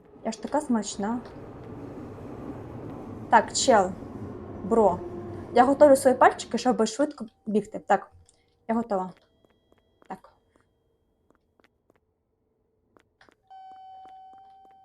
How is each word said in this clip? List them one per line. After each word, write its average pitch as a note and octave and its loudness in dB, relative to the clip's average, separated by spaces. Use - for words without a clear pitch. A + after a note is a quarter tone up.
Я A3+ -6
ж - -12
така C#4 -2
смачна. A3+ -4
Так, G#3+ 4
чел, G3 4
бро. G3 2
Я A#3+ 8
готую C#4 8
свої B3+ 4
пальчики, - 4
щоб A3 2
швидко C#4+ -2
бігти. G3+ -2
Так, - 0
я A3+ 0
готова. G3 -2
Так. - -16